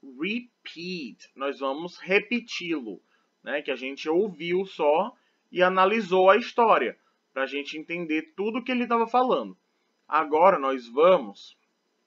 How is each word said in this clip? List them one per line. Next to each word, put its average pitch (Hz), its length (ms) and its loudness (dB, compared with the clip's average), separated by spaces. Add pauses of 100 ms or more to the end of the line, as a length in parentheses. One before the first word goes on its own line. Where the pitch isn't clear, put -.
repeat, 165 1300 -10
nós 131 240 -8
vamos 143 380 -8
repeti-lo, 175 1040 -4 (400)
né? 135 220 -6
Que 143 80 -6
a 131 40 -4
gente 135 320 -10
ouviu 175 600 -2
só 170 480 0 (360)
e 170 120 2
analisou 185 640 4
a 202 80 4
história, 196 600 0 (340)
pra 135 140 -4
gente 143 280 -8
entender 156 600 -6
tudo 220 280 -4
que - 80 -6
ele 247 140 -2
tava 233 220 0
falando. 196 500 0 (500)
Agora 156 520 4
nós 135 280 -2
vamos 135 680 2 (500)